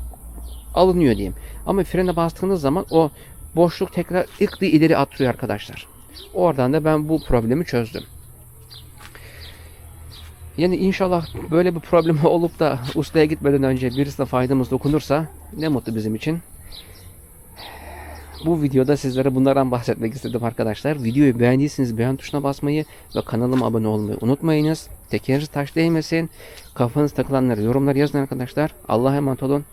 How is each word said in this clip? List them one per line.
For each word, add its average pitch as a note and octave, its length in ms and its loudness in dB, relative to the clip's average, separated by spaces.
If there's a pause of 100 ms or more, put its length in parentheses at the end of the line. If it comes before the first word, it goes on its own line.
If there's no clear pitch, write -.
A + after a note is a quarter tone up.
(760)
alınıyor F3 400 6
diyeyim. G2 200 -4 (320)
Ama F#3+ 180 0
frene F3+ 320 0
bastığınız E3+ 440 0
zaman D3 300 0
o D#3+ 200 4 (460)
boşluk F3 360 2
tekrar F3 340 -2 (140)
ilk G3+ 200 0
diye F#3+ 100 2
ileri D#3 260 6
attırıyor C3+ 340 2
arkadaşlar. G#2 560 -6 (480)
Oradan C#3 380 2
da D3+ 120 2
ben D#3 240 2
bu D#3+ 160 0
problemi B2 400 2
çözdüm. A#2 380 -4 (2500)
Yani F3+ 180 2
inşallah F#3 500 0 (240)
böyle F3 240 4
bir E3 60 -6
problem E3 400 2
<laughs> D#3 40 4
olup E3 340 4
da C#3 200 2 (160)
ustaya D#3+ 300 2
gitmeden D3 380 2
önce C3 280 0
birisine C3+ 360 -2
faydamız B2+ 440 0
dokunursa C#3+ 560 0 (300)
ne D#3 120 -2
mutlu A#2 260 -2
bizim A2 200 -2
için. D#3 240 -4 (2000)
Bu D#3+ 180 2
videoda C3+ 340 2
sizlere C3 380 0
bunlardan C3+ 360 4
bahsetmek A#2+ 440 -2
istedim A#2 300 -6
arkadaşlar. A#2 600 -4
Videoyu B2 360 4
beğendiyseniz B2+ 580 2
beğen B2+ 180 0
tuşuna - 260 -6
basmayı D3 420 -2 (320)
ve A2 60 0
kanalıma B2 440 0
abone A2+ 220 0
olmayı G#2+ 320 -2
unutmayınız. D#3 680 0 (220)
Tekeriniz C#3 380 -2
taş C#3+ 260 -6
değmesin. E3 560 0 (440)
Kafanız C#3+ 380 0
takılanları B2+ 500 0
yorumlara C3+ 360 2
yazın C#3+ 200 2
arkadaşlar. C#3 520 -4 (180)
Allah'a C3 280 2
emanet C3+ 260 -2
olun. C#3+ 300 0